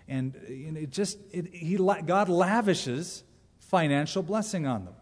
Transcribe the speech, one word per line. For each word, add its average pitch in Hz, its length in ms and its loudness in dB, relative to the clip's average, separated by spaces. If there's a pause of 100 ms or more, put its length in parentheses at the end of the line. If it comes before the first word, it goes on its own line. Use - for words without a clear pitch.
and, 131 260 -4 (140)
and 147 300 -10
it 156 140 -8
just, 196 280 -4 (120)
it, 175 220 -6
he 170 220 -2
la-, 190 240 4
God 180 300 2
lavishes 180 960 2 (340)
financial 156 640 2
blessing 196 420 -2
on 110 200 -2
them. 90 160 -14